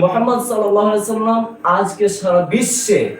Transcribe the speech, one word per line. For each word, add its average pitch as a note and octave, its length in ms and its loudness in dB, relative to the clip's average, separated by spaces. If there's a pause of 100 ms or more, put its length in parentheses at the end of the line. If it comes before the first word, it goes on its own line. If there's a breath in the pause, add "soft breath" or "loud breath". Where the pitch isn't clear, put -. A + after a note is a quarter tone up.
মুহাম্মদ A#3 440 2
সাল্লাল্লাহু G#3 420 2
আলাইহি G#3 140 0
ওয়াসাল্লাম A3 360 -2 (380)
আজকে G3+ 260 -2 (140)
সারা F3+ 220 2 (140)
বিশ্বে - 460 0 (200)